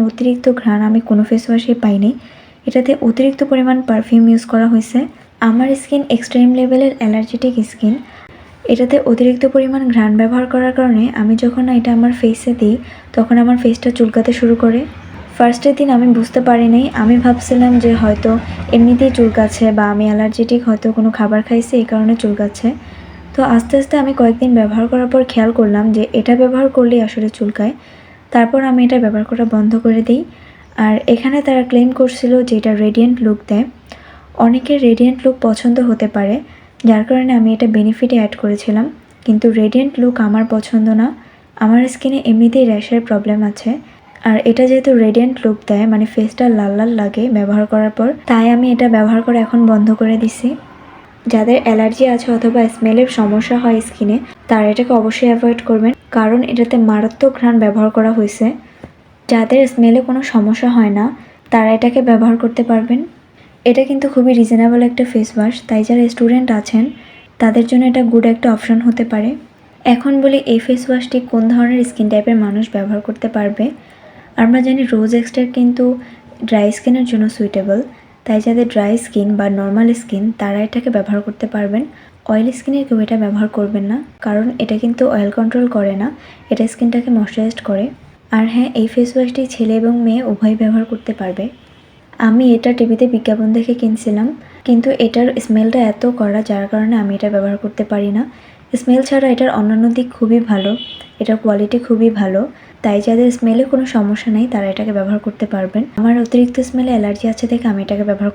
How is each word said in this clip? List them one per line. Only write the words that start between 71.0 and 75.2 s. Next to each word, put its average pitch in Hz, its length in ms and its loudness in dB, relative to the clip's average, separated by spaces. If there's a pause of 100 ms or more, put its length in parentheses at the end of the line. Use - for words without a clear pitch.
কোন 226 120 0 (120)
ধরনের 240 260 2 (100)
স্কিন 214 220 -4
টাইপের 226 240 2 (100)
মানুষ 208 180 -2 (100)
ব্যবহার 208 340 -4
করতে 226 280 -6
পারবে। 208 280 -2 (760)
আমরা 233 240 2
জানি 262 160 0 (100)
রোজ 220 280 0